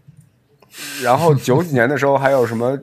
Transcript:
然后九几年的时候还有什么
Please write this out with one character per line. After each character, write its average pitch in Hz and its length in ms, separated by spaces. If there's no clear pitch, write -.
然 123 160
后 160 160
九 131 300
几 160 100
年 120 160
的 147 80
时 135 80
候 139 100
还 135 140
有 131 160
什 113 100
么 123 280